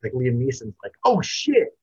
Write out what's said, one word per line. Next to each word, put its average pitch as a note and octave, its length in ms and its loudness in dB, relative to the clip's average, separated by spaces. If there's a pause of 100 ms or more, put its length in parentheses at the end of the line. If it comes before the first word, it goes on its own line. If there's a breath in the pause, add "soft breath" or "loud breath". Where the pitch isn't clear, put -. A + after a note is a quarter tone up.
like, - 100 -6
Liam B2+ 260 0
Neeson's B2 440 -4
like, G2+ 100 -12 (120)
Oh, F#3 160 4
shit. - 600 0